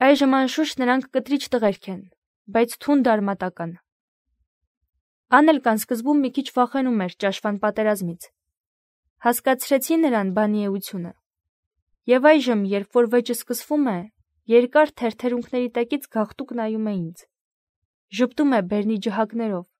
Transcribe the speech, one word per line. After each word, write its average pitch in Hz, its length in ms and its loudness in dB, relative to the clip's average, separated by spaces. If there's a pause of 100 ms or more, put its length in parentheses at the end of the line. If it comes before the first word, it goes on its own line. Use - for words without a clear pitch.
Այժմ 277 340 4
անշուշտ 269 480 -2
նրանք 254 240 0
կտրիչ 262 400 -4
տղերք 220 400 -2
են, 190 140 -12 (480)
բայց 233 260 0
թունդ 277 380 2
արմատական։ 190 640 -4 (1600)
Անելկան 269 460 4
սկզբում 254 400 -2
մի 262 140 0
քիչ 269 180 -4
վախենում 254 480 0
էր 180 160 -4
ճաշվան 202 480 -4
պատերազմից։ 208 640 -4 (960)
Հասկացրեցի 262 800 0
նրան 214 320 0
բանի 208 320 0
էությունը։ 190 480 -8 (960)
Եվ 254 240 6
այժմ, 240 340 2
երբ 202 320 -2
որ 233 160 4
վեճը 240 240 0
սկսվում 285 480 -2
է, 196 120 -2 (500)
երկար 247 500 4
թերթերունքների 240 720 -4
տակից 240 400 -4
գաղտուկ 233 480 -6
նայում 220 320 -4
է 196 80 -4
ինձ։ 170 260 -10 (880)
Ժպտում 247 460 0
է - 80 2
բերնի 208 320 -2
ջհակներով։ 220 680 -4 (140)